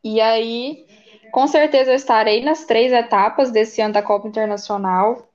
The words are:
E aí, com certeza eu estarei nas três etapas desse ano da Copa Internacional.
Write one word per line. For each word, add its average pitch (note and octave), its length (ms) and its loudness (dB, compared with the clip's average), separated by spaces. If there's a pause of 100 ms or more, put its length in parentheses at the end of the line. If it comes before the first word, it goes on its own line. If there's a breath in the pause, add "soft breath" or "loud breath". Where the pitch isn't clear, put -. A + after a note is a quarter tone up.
E A3 160 -2
aí, A3+ 640 -2 (480 soft breath)
com C4 140 2
certeza D4 440 2
eu B3+ 40 4
estarei A3+ 500 0
nas D#4 220 -2
três A#3+ 260 2
etapas A#3 580 0
desse A3 300 0
ano G#3+ 140 -2
da G#3 80 2
Copa G#3 260 -2
Internacional. G#3 1080 -2